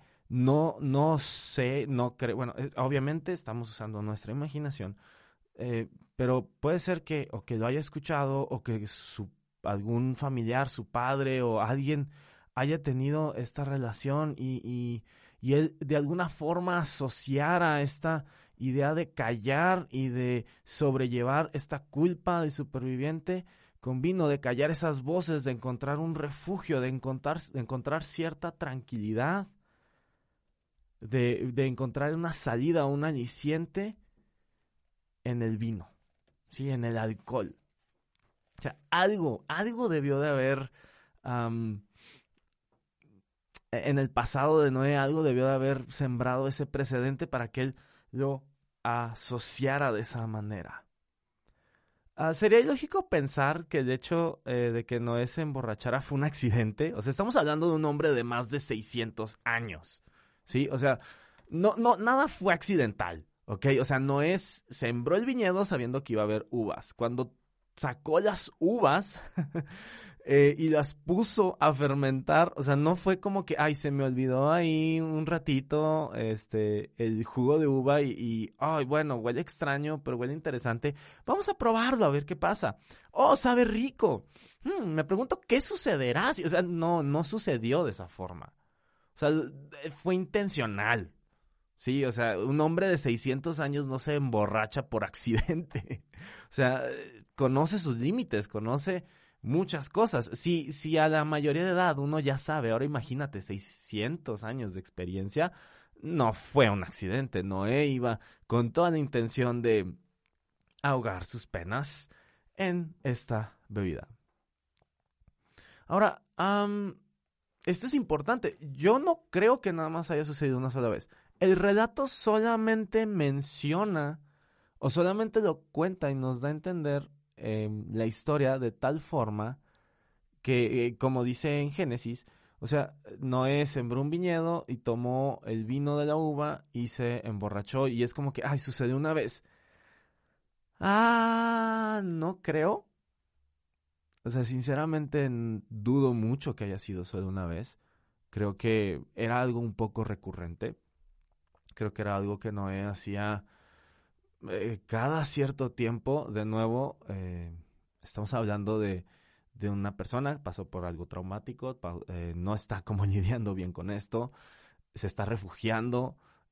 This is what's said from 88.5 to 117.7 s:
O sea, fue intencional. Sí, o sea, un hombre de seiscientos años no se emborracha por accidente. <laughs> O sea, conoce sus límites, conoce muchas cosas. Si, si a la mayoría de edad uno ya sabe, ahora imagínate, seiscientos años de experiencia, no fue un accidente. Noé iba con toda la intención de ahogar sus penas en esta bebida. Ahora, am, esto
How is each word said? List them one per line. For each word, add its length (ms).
O 20
sea, 140
fue 120
intencional. 960
Sí, 300
o 60
sea, 260
un 240
hombre 260
de 120
seiscientos 600
años 280
no 100
se 180
emborracha 720
por 160
accidente. 1040
<laughs> 60
O 20
sea, 300
conoce 440
sus 180
límites, 500
conoce 580
muchas 480
cosas. 440
Si, 380
si 260
a 100
la 180
mayoría 380
de 80
edad 280
uno 200
ya 180
sabe, 340
ahora 140
imagínate, 560
seiscientos 1040
años 300
de 60
experiencia, 720
no 320
fue 360
un 140
accidente. 600
Noé 440
iba 320
con 240
toda 200
la 60
intención 640
de 320
ahogar 440
sus 220
penas 640
en 480
esta 540
bebida. 380
Ahora, 360
am, 600
esto 220